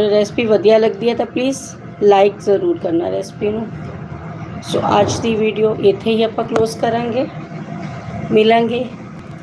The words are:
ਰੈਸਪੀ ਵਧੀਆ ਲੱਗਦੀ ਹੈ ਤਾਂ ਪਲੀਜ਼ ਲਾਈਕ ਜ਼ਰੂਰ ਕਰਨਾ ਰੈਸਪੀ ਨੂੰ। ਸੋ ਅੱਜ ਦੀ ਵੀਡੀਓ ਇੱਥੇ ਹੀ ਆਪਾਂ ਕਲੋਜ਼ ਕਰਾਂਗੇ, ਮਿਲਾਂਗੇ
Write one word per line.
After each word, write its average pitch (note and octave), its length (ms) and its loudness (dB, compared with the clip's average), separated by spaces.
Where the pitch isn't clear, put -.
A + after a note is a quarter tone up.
ਰੈਸਪੀ G#3 360 2
ਵਧੀਆ G#3+ 320 6
ਲੱਗਦੀ A3+ 300 0
ਹੈ A#3 60 2
ਤਾਂ A#3 120 -2
ਪਲੀਜ਼ C4 320 -2
ਲਾਈਕ G3+ 420 6
ਜ਼ਰੂਰ F3+ 380 2
ਕਰਨਾ F3 280 0
ਰੈਸਪੀ G3 400 -4
ਨੂੰ। A3 160 -4
ਸੋ - 120 0
ਅੱਜ - 220 0
ਦੀ A3+ 140 0
ਵੀਡੀਓ G#3+ 460 0
ਇੱਥੇ G3 280 2
ਹੀ A3+ 120 2
ਆਪਾਂ A3+ 220 -2
ਕਲੋਜ਼ A3 340 0
ਕਰਾਂਗੇ, A#3+ 480 -2
ਮਿਲਾਂਗੇ A#3 520 4